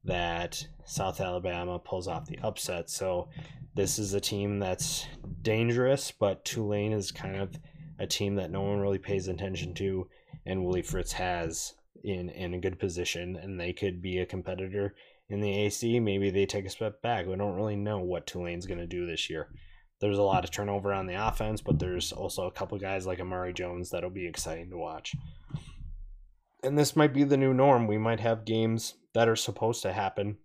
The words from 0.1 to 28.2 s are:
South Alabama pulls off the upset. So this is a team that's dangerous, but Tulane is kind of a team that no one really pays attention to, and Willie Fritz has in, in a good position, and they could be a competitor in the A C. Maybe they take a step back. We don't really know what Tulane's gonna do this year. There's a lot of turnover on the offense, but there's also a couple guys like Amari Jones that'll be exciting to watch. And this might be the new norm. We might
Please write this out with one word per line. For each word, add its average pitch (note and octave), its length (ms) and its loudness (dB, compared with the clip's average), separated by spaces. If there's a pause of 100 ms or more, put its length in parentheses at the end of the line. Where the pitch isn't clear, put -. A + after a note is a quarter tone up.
South F#3+ 360 -4
Alabama F3+ 600 -2
pulls F#2 260 -4
off D#2+ 200 -4
the - 120 -10
upset. F#2 500 -4
So F2+ 420 -2 (440)
this G2 240 2
is G2+ 160 0
a G2+ 60 2
team G2+ 400 0
that's - 440 -2 (380)
dangerous, A#2+ 720 4
but G2 320 2
Tulane G#2 480 0
is G2+ 180 0
kind F#2+ 260 -6
of G2 220 -4 (400)
a G2+ 80 -2
team G2+ 300 0
that F2 160 -2
no G2 100 0
one G2+ 160 2
really G2 200 2
pays G2 280 -2
attention F#2 480 -4
to, F#2+ 340 -2 (380)
and F#2 180 0
Willie F2+ 180 2
Fritz - 300 -2
has E2+ 600 -4 (300)
in, F2+ 260 -4
in F2+ 240 -6
a F2+ 60 -2
good F#2 180 -2
position, F2 580 -2
and F#2 240 -8
they F2 120 -4
could F2+ 280 -2
be F#2 180 -2
a F2+ 80 2
competitor F#2+ 680 -4 (340)
in G#2 120 -2
the G#2 260 2
A - 20 4
C. A#2 300 2
Maybe G2 320 4
they F#2+ 160 4
take G2+ 180 -2
a F#2+ 60 -6
step - 320 -4
back. A2 240 0
We F#2+ 100 -2
don't G2 200 0
really G#2 200 0
know G2+ 220 0
what F2+ 280 -2
Tulane's F2 400 -6
gonna F2 200 -4
do F2 180 -4
this E2+ 240 -4
year. D#2 240 -6 (480)
There's G2+ 180 2
a G2+ 40 6
lot F#2+ 220 6
of - 80 -6
turnover G2+ 400 0
on F#2+ 140 -2
the F#2+ 200 -2
offense, A2 340 0
but D#2 200 2
there's F2+ 320 -2
also F#2 340 -4
a F2+ 60 -4
couple G2 260 -6
guys F#2+ 260 -4
like F#2 140 -2
Amari F#2 340 -4
Jones F2+ 380 -6
that'll F2+ 200 -2
be F#2 180 -6
exciting E2+ 420 -6
to F2+ 80 -8
watch. D#3+ 380 -6 (1500)
And C#3+ 160 4
this C#3+ 160 6
might D3+ 180 8
be C#3+ 120 6
the C#3 120 6
new C3+ 160 6
norm. B2+ 360 8
We G#2 100 4
might A2+ 220 2